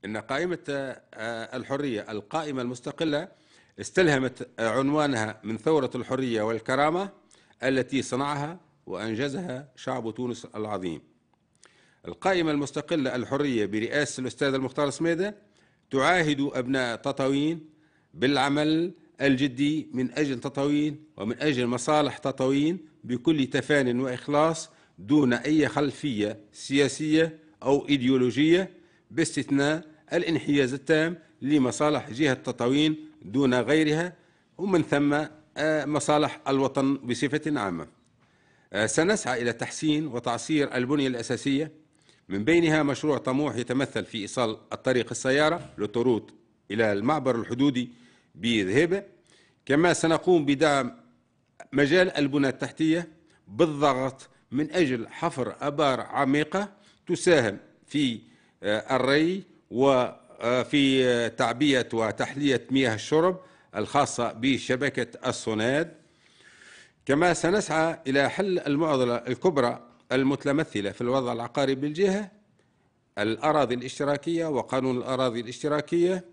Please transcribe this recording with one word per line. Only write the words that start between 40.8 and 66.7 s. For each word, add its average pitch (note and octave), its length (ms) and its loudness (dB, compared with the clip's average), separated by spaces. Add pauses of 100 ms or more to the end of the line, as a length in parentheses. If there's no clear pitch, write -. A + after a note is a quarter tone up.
الأساسية، C3+ 640 -2 (560)
من G2+ 160 -4
بينها D#3 380 4
مشروع C#3+ 360 0
طموح C3 380 -2
يتمثل B2 480 -2
في - 140 -8
إيصال A2 380 -2 (160)
الطريق B2 380 0
السيارة D3 680 0
لوتوروت A2 560 0 (360)
إلى G#2+ 220 2
المعبر B2 440 0
الحدودي A#2+ 560 0 (420)
بذهيبة. A#2 680 2 (640)
كما D#3+ 260 4
سنقوم E3 520 2
بدعم C#3 480 2 (800)
مجال D3+ 380 4
البنى C#3+ 380 0
التحتية D#3+ 600 -2 (400)
بالضغط C3+ 800 0 (220)
من D3 220 -2
أجل B2+ 360 0
حفر C3+ 520 -4
آبار C#3+ 400 0
عميقة D3 840 0 (240)
تساهم D3+ 520 4 (280)
في، C3+ 340 -2 (420)
آه، G#2 340 0
الري D#3 460 2 (280)
وفي، B2+ 1300 2
آه، A#2+ 240 2
تعبية B2 640 0
وتحلية A#2+ 800 -2
مياه B2+ 240 2
الشرب E3 460 0 (360)
الخاصة A#2+ 560 0
بشبكة B2+ 960 -2
الصناد. A#2+ 640 -2 (1120)